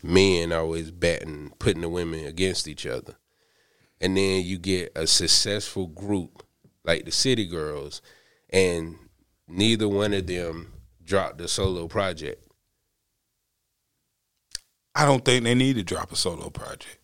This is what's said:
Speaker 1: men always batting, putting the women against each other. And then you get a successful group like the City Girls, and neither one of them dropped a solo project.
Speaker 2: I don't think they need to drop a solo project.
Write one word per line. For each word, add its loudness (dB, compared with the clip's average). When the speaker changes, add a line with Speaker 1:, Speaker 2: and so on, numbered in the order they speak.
Speaker 1:
men 6
always -2
batting, -2
putting 0
the -4
women -4
against -2
each -10
other. -8
And 2
then 2
you -4
get -2
a -2
successful 0
group -6
like 0
the -8
City 2
Girls, -8
and 2
neither 2
one 2
of -2
them -6
dropped -2
a -8
solo -2
project. -4
Speaker 2:
I 4
don't 4
think 4
they 4
need 4
to -2
drop -6
a -6
solo -4
project. -14